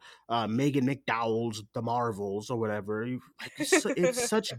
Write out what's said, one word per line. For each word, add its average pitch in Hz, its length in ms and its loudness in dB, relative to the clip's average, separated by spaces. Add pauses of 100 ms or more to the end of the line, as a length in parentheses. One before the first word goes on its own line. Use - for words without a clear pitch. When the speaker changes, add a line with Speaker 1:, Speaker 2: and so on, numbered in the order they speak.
(300)
Speaker 1:
Uh, 117 180 2
Megan 131 400 2
McDowell's 113 760 0 (120)
The 117 80 -4
Marvels 107 680 -2
or 123 80 -2
whatever. 107 480 -2
You, 127 140 -4 (220)
like, - 160 -12
it's 330 260 2
su-, 294 120 -2
it's 233 340 2
Speaker 2:
<laughs> - 0 -
Speaker 1:
such 220 300 0